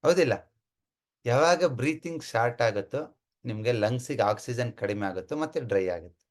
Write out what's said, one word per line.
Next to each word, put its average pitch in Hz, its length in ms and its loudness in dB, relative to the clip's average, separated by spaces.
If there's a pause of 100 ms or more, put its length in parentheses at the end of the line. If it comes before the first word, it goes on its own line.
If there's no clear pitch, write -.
ಹೌದಿಲ್ಲ? 156 500 2 (680)
ಯಾವಾಗ 160 400 4
ಬ್ರೀತಿಂಗ್ 156 580 -2
ಶಾರ್ಟ್ 117 400 0
ಆಗುತ್ತೋ, 107 380 0 (440)
ನಿಮ್ಗೆ 113 280 -2
ಲಂಗ್ಸಿಗೆ 120 500 0
ಆಕ್ಸಿಜನ್ 110 500 -2
ಕಡಿಮೆ 101 340 -4
ಆಗುತ್ತೋ, 92 300 -6
ಮತ್ತೆ 156 240 -4
ಡ್ರೈ 98 280 0
ಆಗುತ್ತೆ. 87 320 -8 (100)